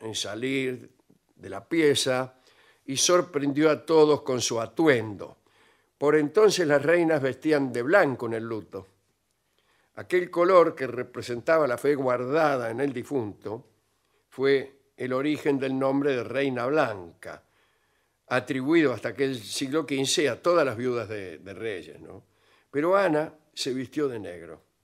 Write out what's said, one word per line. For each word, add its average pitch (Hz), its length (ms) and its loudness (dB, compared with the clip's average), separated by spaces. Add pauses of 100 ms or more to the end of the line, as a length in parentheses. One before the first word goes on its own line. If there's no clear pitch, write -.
en 110 140 -10
salir 123 800 -6 (400)
de 95 140 -16
la 95 200 -12
pieza 139 680 2 (500)
y 135 120 -8
sorprendió 151 760 2
a 147 140 -2
todos 151 380 6
con 127 180 -2
su 117 200 -2
atuendo. 110 800 0 (580)
Por 151 200 4
entonces 180 500 4
las 143 160 4
reinas 160 400 2
vestían 139 500 0
de 120 100 -4
blanco 143 440 2
en 113 80 -4
el 110 100 -6
luto. 107 420 -10 (1080)
Aquel 175 340 -2
color 175 440 6
que 135 120 -6
representaba 123 800 -2
la 120 120 -2
fe 143 160 2
guardada 131 760 0
en 113 100 -6
el 139 120 -2
difunto 117 800 -8 (580)
fue 135 520 0 (160)
el 123 160 -6
origen 139 460 0
del 135 200 -4
nombre 139 360 0
de 120 100 -4
Reina 123 420 -4
Blanca, 101 760 -4 (840)
atribuido 135 640 0
hasta 117 180 -6
aquel 135 300 -4
siglo 135 460 -4
quince 135 420 0
a 117 140 -6
todas 175 240 2
las 117 100 -4
viudas 120 320 -4
de, 95 300 -10
de 92 160 -16
reyes, 90 460 -10
¿no? 85 240 -20 (460)
Pero 165 260 0
Ana 156 360 0 (220)
se - 180 -6
vistió 131 360 -4
de 120 100 -8
negro 85 440 -14 (220)